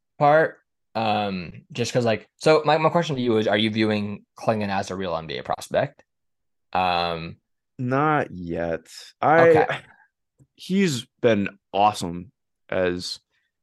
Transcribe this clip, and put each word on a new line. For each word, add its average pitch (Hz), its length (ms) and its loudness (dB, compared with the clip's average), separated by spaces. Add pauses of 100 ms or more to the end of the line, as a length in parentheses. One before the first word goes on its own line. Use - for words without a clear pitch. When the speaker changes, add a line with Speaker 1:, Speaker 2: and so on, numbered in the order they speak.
(180)
Speaker 1:
part, 151 400 4 (360)
um, 104 760 -4
just 117 220 -6
'cause, 123 140 0
like, 110 300 -2
so 156 280 4
my, 151 140 4
my 156 100 2
question 156 280 -2
to 123 60 -2
you 117 140 2
is, 110 100 2
are 101 100 2
you 110 140 2
viewing 107 540 -2 (140)
Clingan 107 300 -2
as 98 220 -4
a 92 60 -8
real 92 200 -6
N 80 100 -8
B 69 100 -8
A 64 60 -8
prospect? - 600 -4 (680)
Um, 87 640 -2 (420)
Speaker 2:
Not 139 520 0
yet. 85 560 -6 (340)
I, 151 200 4
Speaker 1:
Okay. 165 380 4 (760)
Speaker 2:
he's 180 520 0 (140)
been 104 300 2 (200)
awesome 98 640 0 (380)
as 90 500 -2 (420)